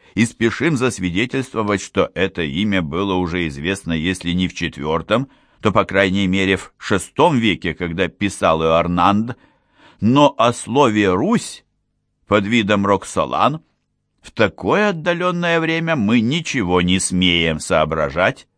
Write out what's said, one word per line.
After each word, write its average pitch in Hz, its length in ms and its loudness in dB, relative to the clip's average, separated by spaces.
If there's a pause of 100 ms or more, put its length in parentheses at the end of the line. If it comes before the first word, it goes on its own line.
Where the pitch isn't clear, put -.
(140)
и 120 120 2
спешим 123 520 -2
засвидетельствовать, 107 1040 -2
что - 340 -2
это 92 260 -2
имя 92 400 -2
было 90 340 -2
уже 87 340 -2
известно, 82 420 -6
если 87 400 -2
не 90 160 0
в 82 60 -6
четвертом, 82 760 -4 (320)
то, 104 140 0
по 104 100 4
крайней 98 440 2
мере, 95 280 2
в - 220 -12
шестом - 600 0
веке, 92 360 0
когда 87 340 -4
писал 87 560 0
Иорнанд, 87 720 2 (640)
но 135 380 4
о 117 160 2
слове 107 600 2
«Русь» 170 520 -2 (640)
под 101 180 2
видом 104 400 2
«Роксолан» 98 760 0 (600)
в - 100 -20
такое 131 600 0
отдаленное 175 680 -2
время 165 380 -2
мы 113 240 2
ничего 110 600 0
не 92 180 2
смеем 87 600 0
соображать, 80 880 -2 (100)